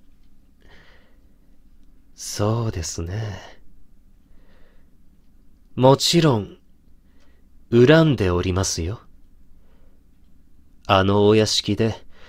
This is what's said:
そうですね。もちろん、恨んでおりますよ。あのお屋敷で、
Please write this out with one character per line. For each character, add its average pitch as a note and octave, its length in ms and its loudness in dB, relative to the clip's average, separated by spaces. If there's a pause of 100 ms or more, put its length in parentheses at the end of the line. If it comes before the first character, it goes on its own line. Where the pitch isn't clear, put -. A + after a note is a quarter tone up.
(2250)
そ A2+ 480 -6
う A2 80 -6
で F2 100 -8
す - 200 -10
ね。 G2 360 -10 (2500)
も C3 200 6
ち E3 240 0
ろ C#3 180 2
ん、 F2+ 200 -10 (1120)
恨 C#3+ 440 4
ん - 20 -6
で G2 140 -2
お F2 120 -2
り F#2+ 100 -4
ま F#2 120 -2
す - 180 -6
よ。 F2+ 160 -8 (1900)
あ F#2+ 160 4
の G2+ 240 2
お G#2+ 80 4
屋 G#2+ 100 2
敷 - 300 -4
で、 A2 280 -4 (240)